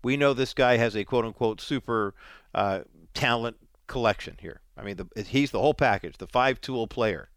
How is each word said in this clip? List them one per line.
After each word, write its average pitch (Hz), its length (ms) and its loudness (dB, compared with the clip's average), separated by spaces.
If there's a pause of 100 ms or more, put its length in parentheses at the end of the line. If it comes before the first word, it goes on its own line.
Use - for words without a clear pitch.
"We 131 140 0
know 143 160 6
this 127 180 0
guy 123 240 6
has 113 180 2
a 101 100 -2
quote-unquote 113 580 -2
super, 113 520 -2 (400)
uh, 98 260 0 (340)
talent 117 420 -2 (300)
collection 113 520 -2
here." - 220 -14 (160)
I - 60 -14
mean, 101 140 -8
the, 95 260 -10
he's 135 280 0
the 101 100 -2
whole 147 120 4
package, 101 460 0
the 95 80 -12
five-tool 127 640 0
player. 107 480 -2